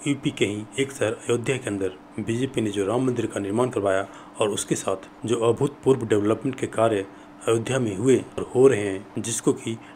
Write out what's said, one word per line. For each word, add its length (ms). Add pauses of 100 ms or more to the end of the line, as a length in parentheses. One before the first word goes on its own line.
यूपी 240
के 140
ही 180 (160)
एक 120
शहर 220
अयोध्या 440
के 120
अंदर 220 (280)
बीजेपी 420
ने 100
जो 140
राम 200
मंदिर 200
का 140
निर्माण 300
करवाया 380 (340)
और 80
उसके 260
साथ 340 (160)
जो 140
अभूतपूर्व 640
development 540
के 80
कार्य 380 (420)
अयोध्या 320
में 180
हुए 200
और 380
हो 120
रहे 200
हैं, 200 (120)
जिसको 340
कि 240 (180)